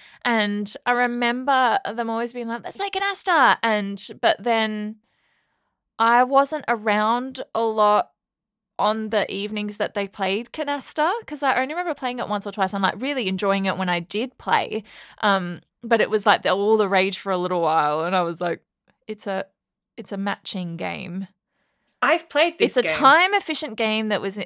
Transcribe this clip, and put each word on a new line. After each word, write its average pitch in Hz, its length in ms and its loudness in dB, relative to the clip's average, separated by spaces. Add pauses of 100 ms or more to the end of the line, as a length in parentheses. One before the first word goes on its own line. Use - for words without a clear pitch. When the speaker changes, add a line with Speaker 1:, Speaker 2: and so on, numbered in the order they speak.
(240)
Speaker 1:
And 208 500 0 (120)
I 240 60 2
remember 247 880 0 (140)
them 226 160 -4
always 226 220 -4
being 240 160 -8
like, 233 160 -8
"Let's - 140 -10
play 392 120 -4
canasta." 381 760 2
And, 208 380 0 (200)
but - 200 2
then 214 560 -2 (1000)
I 233 240 6
wasn't 277 460 2
around 226 720 0 (140)
a 226 80 0
lot 214 480 2 (680)
on 214 300 0
the 208 220 0
evenings 208 460 -6
that - 160 -2
they 202 140 -4
played 196 440 -4
canasta, 294 600 -2 (160)
'cause 294 160 -8
I 269 180 2
only 262 140 -4
remember 349 180 -4
playing 254 260 -6
it - 80 -6
once 202 200 -4
or 202 40 -6
twice 190 220 -2
and, 196 80 -4
like, 190 160 0
really 254 300 -4
enjoying 196 400 0
it 180 100 -2
when 185 120 -2
I 175 100 0
did 208 400 -6
play. - 440 -2 (380)
Um, 185 400 0 (220)
but 226 180 4
it - 80 2
was, 208 160 0
like, 190 160 6
the, 170 80 0
all 202 280 4
the 208 120 2
rage 190 300 2
for 196 120 -4
a 185 60 2
little 180 240 0
while, 156 400 2
and 175 140 -2
I 185 80 2
was 170 180 -6
like, 170 200 -2 (460)
"It's 214 200 -12
a, 190 180 -4 (520)
it's 202 140 -14
a 202 60 -6
matching 185 600 -6
game." 180 500 -8 (760)
Speaker 2:
I've 277 260 0
played 330 280 0
this - 180 2
Speaker 1:
It's - 20 -4
a 202 140 2
Speaker 2:
game. 156 80 -2
Speaker 1:
time-efficient 311 760 4
game 220 300 0
that 202 140 0
was 196 240 -6